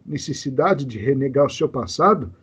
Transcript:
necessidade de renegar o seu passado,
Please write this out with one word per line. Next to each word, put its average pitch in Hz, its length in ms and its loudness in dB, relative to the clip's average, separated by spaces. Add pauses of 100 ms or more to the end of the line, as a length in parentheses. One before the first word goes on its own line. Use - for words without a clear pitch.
necessidade 147 800 -2
de 120 140 -6
renegar 135 480 2
o 135 40 0
seu 156 200 0
passado, 135 720 0